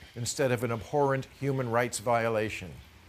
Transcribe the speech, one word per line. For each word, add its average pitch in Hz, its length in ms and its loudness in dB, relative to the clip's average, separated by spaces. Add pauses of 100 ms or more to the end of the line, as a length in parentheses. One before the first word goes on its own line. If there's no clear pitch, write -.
(160)
instead 120 360 0
of 117 120 0
an 120 80 -2
abhorrent 135 560 0 (120)
human 135 300 -2
rights 120 300 2
violation. 110 720 0 (400)